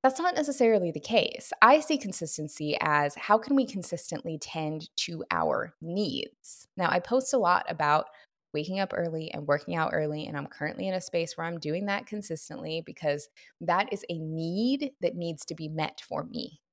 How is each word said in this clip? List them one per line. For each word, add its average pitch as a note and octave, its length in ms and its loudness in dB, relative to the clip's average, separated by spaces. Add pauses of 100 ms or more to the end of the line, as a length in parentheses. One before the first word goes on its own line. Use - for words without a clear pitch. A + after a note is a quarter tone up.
That's C4 180 4
not F4 160 2
necessarily A3+ 560 4
the - 80 -6
case. - 520 0 (120)
I C#4 160 10
see D4+ 180 0
consistency D3+ 800 -4
as D3 360 2
how G#3+ 240 4
can C#4 160 2
we C4+ 100 6
consistently E3+ 720 -6
tend D#3 500 -6 (100)
to E3 340 -6
our C#3 500 0
needs? - 840 -6 (100)
Now, F3+ 140 2
I F3+ 80 4
post B3+ 340 0
a C4 60 4
lot F3+ 280 4
about D3+ 380 2 (500)
waking F3+ 240 -2
up F#3+ 160 -2
early D#3+ 360 -2
and D3 160 -6
working D#3 280 0
out D#3+ 180 0
early, D3+ 340 0
and D3 100 -6
I'm C#3 100 -6
currently - 400 -6
in F#3 60 -2
a F#3 80 -2
space E3+ 340 -4
where E3 100 -6
I'm E3+ 140 -6
doing E3+ 280 -2
that G3+ 180 -2
consistently E3 800 -8
because D3 460 -4 (320)
that F3 300 2
is - 180 -6
a E3+ 80 -4
need F3+ 720 -2 (100)
that E3+ 140 0
needs E3+ 300 -6
to D#3+ 100 -10
be D#3 120 -8
met D#3 400 -4
for - 160 -6
me. - 380 -12 (120)